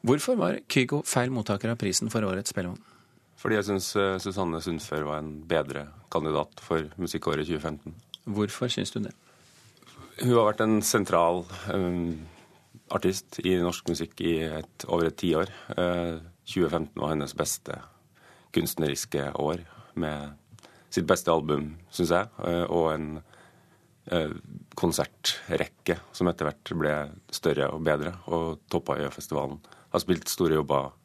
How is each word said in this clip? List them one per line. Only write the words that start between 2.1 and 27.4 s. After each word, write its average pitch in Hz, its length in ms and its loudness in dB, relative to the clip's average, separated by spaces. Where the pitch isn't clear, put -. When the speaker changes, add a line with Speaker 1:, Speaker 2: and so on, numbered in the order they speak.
Speaker 1:
årets 95 320 -4
Spellemann? 90 240 -4
Speaker 2:
Fordi 110 240 2
jeg 98 80 0
synes, 98 320 0
eh, 98 240 2
Susanne 90 400 -2
Sundfør 78 480 -4
var 76 80 -4
en 76 240 -8
bedre 76 460 0
kandidat 78 540 -2
for 80 240 0
musikkåret 80 540 -2
tjue 78 80 -2
femten. 76 340 -8
Speaker 1:
Hvorfor 104 460 -2
synes 101 200 -4
du 110 100 -6
det? 95 100 -6
Speaker 2:
Hun 123 140 6
har 107 160 6
vært - 80 0
en 110 200 6
sentral, 90 640 4
eh, 87 480 0
artist - 540 -2
i 92 160 4
norsk 87 300 0
musikk 82 320 -4
i 82 220 2
et, 78 440 -6
over 82 200 4
et 78 100 -2
tiår. 85 300 2
Eh, 87 420 0
tjue 87 240 0
femten 80 300 -2
var 76 100 -2
hennes 73 240 -2
beste - 440 -4
kunstneriske 73 840 -2
år, 78 260 -2
med 76 380 -6
sitt 85 180 0
beste 87 240 4
album, 76 460 2
synes - 200 0
jeg, 90 180 2
eh, 87 180 0
og 82 300 2
en, 78 280 -6
eh, 80 260 0
konsertrekke - 1200 -2
som - 160 0
etter 80 220 0
hvert - 280 -10
ble 76 160 2
større 73 400 2